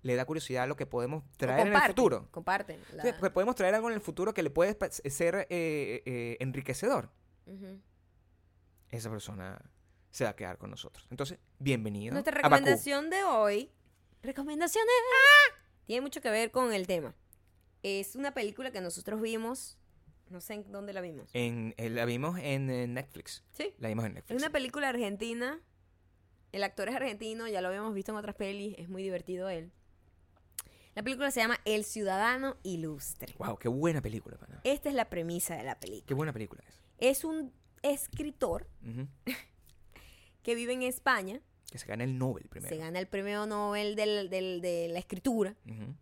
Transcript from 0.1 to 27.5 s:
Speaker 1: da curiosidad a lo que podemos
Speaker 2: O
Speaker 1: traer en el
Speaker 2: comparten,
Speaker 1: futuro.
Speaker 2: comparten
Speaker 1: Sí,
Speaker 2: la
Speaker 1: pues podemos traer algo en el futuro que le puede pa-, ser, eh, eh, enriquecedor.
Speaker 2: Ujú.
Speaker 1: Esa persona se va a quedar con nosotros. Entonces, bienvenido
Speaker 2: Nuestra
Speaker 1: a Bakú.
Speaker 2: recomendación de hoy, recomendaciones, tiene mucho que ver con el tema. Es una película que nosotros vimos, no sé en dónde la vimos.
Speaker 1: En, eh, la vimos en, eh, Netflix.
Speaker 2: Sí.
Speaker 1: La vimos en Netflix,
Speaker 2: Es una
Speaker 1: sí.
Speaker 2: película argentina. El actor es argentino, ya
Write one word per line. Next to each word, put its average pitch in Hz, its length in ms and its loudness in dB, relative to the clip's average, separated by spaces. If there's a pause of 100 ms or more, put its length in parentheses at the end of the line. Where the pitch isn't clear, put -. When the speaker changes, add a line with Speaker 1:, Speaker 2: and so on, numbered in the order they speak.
Speaker 1:
da 131 80 0
curiosidad 131 400 -2
a - 20 -2
lo 143 100 -4
que 135 100 -4
podemos 127 380 -4
Speaker 2:
O - 120 -20
Speaker 1:
traer 131 240 4
en 196 60 8
el 208 60 2
Speaker 2:
comparten, 208 240 6
Speaker 1:
futuro. 156 340 6
Speaker 2:
comparten 180 500 -4 (100)
Speaker 1:
Sí, - 60 -14
Speaker 2:
la 233 220 0
Speaker 1:
pues 180 140 2
podemos 214 220 2
traer 196 200 4
algo 226 140 2
en 226 60 0
el 208 60 -2
futuro 185 320 -2
que 196 100 -2
le 143 80 2
puede 175 240 4
pa-, 202 160 -4
ser, 170 600 0
eh, 151 560 -2
eh, 117 340 -4
enriquecedor. 135 720 -2 (360)
Speaker 2:
Ujú. 196 340 -16 (1080)
Speaker 1:
Esa 113 200 -6
persona 98 500 -10 (500)
se - 140 -2
va 107 60 0
a 101 60 -12
quedar 92 220 -10
con 101 120 -14
nosotros. - 400 -16
Entonces, 139 280 -8 (200)
bienvenido 110 540 0
Speaker 2:
Nuestra 285 260 0
Speaker 1:
a 285 100 2
Bakú. 147 60 12
Speaker 2:
recomendación 285 560 4
de 392 140 2
hoy, 220 460 2 (520)
recomendaciones, 311 720 2 (920)
tiene 233 160 -2
mucho 277 200 -6
que 240 100 0
ver 220 200 2
con 247 220 2
el 190 140 0
tema. 170 280 -2 (680)
Es 196 340 -4
una 277 160 -4
película 214 380 -6
que 196 100 -6
nosotros 180 400 -6
vimos, 226 580 -4 (520)
no 180 100 -14
sé 214 140 -12
en 202 180 -12
dónde 202 200 -10
la 190 80 -6
vimos. 160 340 -10
Speaker 1:
En, 117 420 -2
eh, 113 140 -4
la 117 140 0
vimos 135 340 -2
en, 135 320 -2
eh, 123 160 -2
Netflix. - 680 -10
Speaker 2:
Sí. - 260 -6
Speaker 1:
La 113 100 -4
vimos 113 180 0
en - 80 -6
Netflix, - 220 -8
Speaker 2:
Es 269 60 0
una 320 60 0
Speaker 1:
sí. 302 40 -4
Speaker 2:
película 277 360 -2
argentina. 233 720 -4 (920)
El 196 120 -2
actor 196 240 -4
es 254 80 -4
argentino, 226 520 -4
ya 196 120 -2